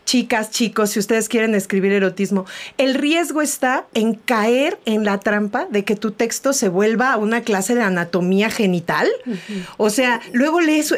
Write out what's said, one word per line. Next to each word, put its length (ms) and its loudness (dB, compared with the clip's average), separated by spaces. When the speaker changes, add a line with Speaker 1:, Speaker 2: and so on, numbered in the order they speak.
Speaker 1:
Chicas, 460 0
chicos, 400 0
si 80 -4
ustedes 320 0
quieren 240 2
escribir 380 0
erotismo, 520 0
el 180 2
riesgo 460 0
está 540 -2
en 200 2
caer 680 0
en 180 0
la 160 0
trampa 520 -2
de 140 0
que 120 0
tu 160 -4
texto 400 -2
se 160 0
vuelva 480 2
una 240 0
clase 340 0
de 80 2
anatomía 680 0
genital. 580 0
Speaker 2:
Ujú. 120 -6
Speaker 1:
O 100 2
sea, 320 0
luego 260 2
lees, 380 2